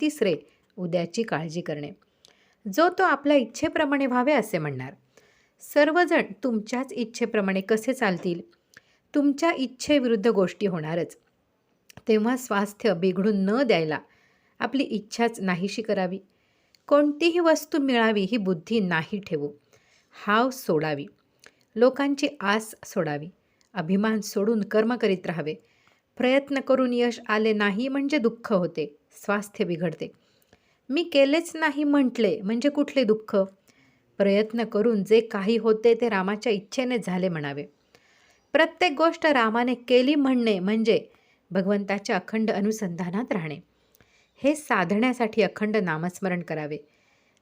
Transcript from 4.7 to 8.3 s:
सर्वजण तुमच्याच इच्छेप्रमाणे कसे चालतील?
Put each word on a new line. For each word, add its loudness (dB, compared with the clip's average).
सर्वजण 2
तुमच्याच -4
इच्छेप्रमाणे -2
कसे 0
चालतील? -2